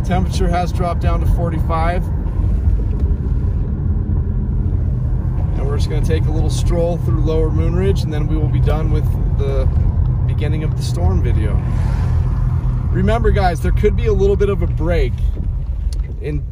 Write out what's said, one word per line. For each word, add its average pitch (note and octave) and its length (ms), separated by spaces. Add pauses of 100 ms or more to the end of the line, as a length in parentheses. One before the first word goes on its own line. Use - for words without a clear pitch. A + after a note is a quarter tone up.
Temperature E3+ 440
has E3+ 240
dropped - 300
down E3+ 180
to D#3 60
forty-five. E3 760 (3500)
And - 120
we're A2+ 100
just - 140
gonna B2+ 100
take - 240
a - 60
little - 180
stroll E3+ 500
through D#3+ 220
Lower D#3+ 300
Moon D#3 260
Ridge, F#3+ 280
and - 80
then - 140
we - 120
will A3 100
be - 120
done - 300
with D3+ 140 (320)
the - 320 (580)
beginning D3+ 380
of - 140
the - 40
storm - 400
video. - 380 (1300)
Remember, G#3+ 400
guys, F3+ 300
there F3 120
could G#3 240
be A3 100
a A3 60
little G3 240
bit G3+ 120
of G3 140
a - 40
break D#3 460 (1080)
in C#3+ 300